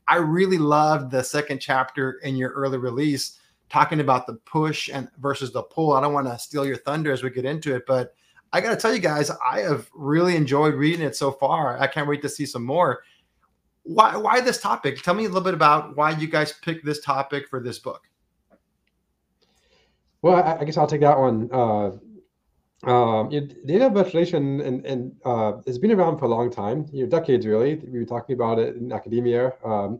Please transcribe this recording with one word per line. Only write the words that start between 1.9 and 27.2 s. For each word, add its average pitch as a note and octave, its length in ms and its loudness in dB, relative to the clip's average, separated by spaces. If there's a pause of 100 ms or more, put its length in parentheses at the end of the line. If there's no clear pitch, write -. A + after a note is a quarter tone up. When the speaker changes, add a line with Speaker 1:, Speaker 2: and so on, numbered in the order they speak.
Speaker 1:
in C3+ 140 -4
your B2+ 140 -2
early C3+ 280 -4
release, B2+ 600 -2 (300)
talking D3 280 2
about C3 280 2
the A2+ 80 -12
push D#3 580 -4
and C3+ 160 -8 (100)
versus C3+ 320 -4
the A2+ 120 -6
pull. D#3 320 0
I C3 60 4
don't D3 120 0
wanna C3 260 -2
steal C#3 280 -6
your C3 100 -4
thunder D3+ 340 -2
as B2+ 140 -2
we B2 60 -2
get B2 160 -4
into D3+ 280 -4
it, B2 120 -6
but B2+ 280 -2 (380)
I F3+ 80 0
gotta A3+ 160 0
tell A3+ 180 0
you A3 60 -2
guys, D3+ 320 0 (180)
I G#3+ 100 -2
have D3 340 -2
really E3 420 2
enjoyed D3 380 4
reading D#3 300 0
it C3 120 -4
so C#3 160 -2
far. C#3 480 0
I C3+ 80 0
can't D3 180 -6
wait C#3+ 160 -4
to C#3+ 60 -4
see C#3+ 180 -8
some A#2+ 160 -8
more. C#3 400 0 (800)
Why, - 340 2
why G#3+ 260 0
this B3 180 -2
topic? G3+ 420 -6
Tell F3+ 120 0
me A3 100 -4
a G#3 40 -4
little F#3 140 -2
bit F3+ 120 -2
about D3+ 420 2
why D3+ 140 0
you D#3 180 -4
guys D3+ 240 -2
picked D#3+ 320 -8
this D3 160 -4
topic C#3 480 -4
for C3 100 -8
this A#2+ 200 -10
book. - 240 -12 (2250)
Speaker 2:
Well, F3 160 6
I, D#3+ 240 2
I - 40 -4
guess D#3 120 -4
I'll D3+ 100 4
take D3+ 140 0
that D3 180 6
one. A#2+ 320 2
Uh, G#2+ 400 2 (960)
um, A2+ 420 4
you D3 100 -2
know, C#3+ 60 -6 (180)
data G#3+ 260 4
virtualization E3 720 0
and, C3 200 -4
and, C3 400 -6
uh, A2 300 0 (120)
has B2 120 -4
been G#3+ 120 2
around F3 280 4
for C3 80 0
a - 20 4
long A#2+ 220 0
time, B2 420 -4
you C3+ 120 -4
know, G#2+ 60 -2
decades A#2+ 360 2